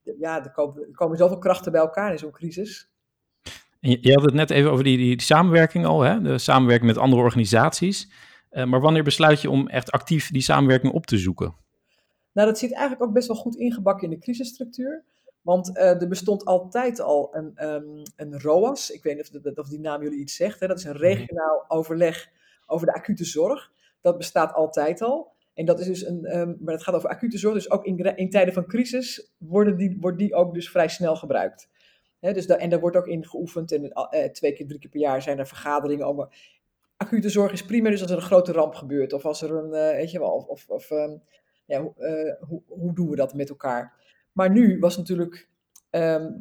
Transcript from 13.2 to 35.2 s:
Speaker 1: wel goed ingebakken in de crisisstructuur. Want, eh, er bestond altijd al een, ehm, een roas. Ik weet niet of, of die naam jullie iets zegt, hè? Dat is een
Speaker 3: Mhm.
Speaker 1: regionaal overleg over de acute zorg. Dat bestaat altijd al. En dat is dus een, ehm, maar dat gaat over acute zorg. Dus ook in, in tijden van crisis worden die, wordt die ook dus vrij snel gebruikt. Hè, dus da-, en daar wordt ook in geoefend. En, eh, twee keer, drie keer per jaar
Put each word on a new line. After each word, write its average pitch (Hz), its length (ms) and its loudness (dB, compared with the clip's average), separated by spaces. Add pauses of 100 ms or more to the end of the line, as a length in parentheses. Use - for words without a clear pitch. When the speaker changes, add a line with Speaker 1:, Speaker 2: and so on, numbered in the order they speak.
Speaker 1:
wel 220 80 -4
goed 233 200 -8
ingebakken 196 480 -2
in 165 60 -4
de 165 80 -8
crisisstructuur. 247 840 -10 (360)
Want, 185 360 -2
eh, 180 260 4
er 175 60 -4
bestond 185 360 -2
altijd 226 560 -2
al 147 360 0
een, 156 180 -10
ehm, 151 500 -10 (120)
een 147 240 -12
roas. 185 500 2
Ik 151 120 -16
weet 147 140 -4
niet 147 280 -16
of, 143 120 -8
of 139 120 -12
die 151 120 -12
naam 147 220 -6
jullie 147 180 -6
iets 143 160 -12
zegt, 202 240 -4
hè? 185 60 -4
Dat 185 120 -4
is 185 60 -14
een 147 80 -10
Speaker 3:
Mhm. 143 100 -10
Speaker 1:
regionaal 170 680 0
overleg 165 600 -2 (360)
over 165 200 -4
de - 80 2
acute 170 300 -6
zorg. 185 480 -2 (280)
Dat 175 180 2
bestaat 160 340 0
altijd 156 500 -2
al. 277 280 -4 (240)
En 165 100 -8
dat 165 160 2
is 180 60 -6
dus 185 200 -6
een, 170 180 -8
ehm, 175 360 -4
maar 160 140 -6
dat 160 80 -8
gaat 180 120 -4
over 170 140 -2
acute 233 300 -6
zorg. 208 160 -2
Dus 196 160 -4
ook 196 140 -2
in, 185 320 -4
in 185 140 -4
tijden 185 240 2
van 175 120 -4
crisis 247 720 -6
worden 190 380 2
die, 185 240 -2
wordt 175 180 -4
die 208 160 0
ook 170 200 2
dus 170 160 -10
vrij 165 180 2
snel 160 280 -2
gebruikt. 135 520 -4 (520)
Hè, 185 120 -2
dus 185 140 -6
da-, 175 100 4
en 170 140 -2
daar 170 100 2
wordt 175 160 2
ook 180 100 2
in 165 180 -8
geoefend. 165 480 -10
En, 143 180 -4
eh, 139 400 -4
twee 143 220 -2
keer, 143 140 -12
drie 143 120 -14
keer - 120 -20
per 147 100 -6
jaar 135 220 0